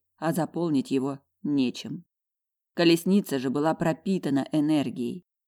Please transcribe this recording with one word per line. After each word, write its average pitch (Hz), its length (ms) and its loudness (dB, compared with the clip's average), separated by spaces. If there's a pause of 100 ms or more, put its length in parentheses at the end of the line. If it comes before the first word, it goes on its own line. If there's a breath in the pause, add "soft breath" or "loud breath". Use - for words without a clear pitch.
(180)
а 156 140 -2
заполнить 156 600 -2
его 135 280 -2 (240)
нечем. 127 640 -2 (680)
Колесница 170 680 4
же 131 100 -4
была 151 240 0
пропитана 160 800 -2
энергией. 147 760 -2 (220)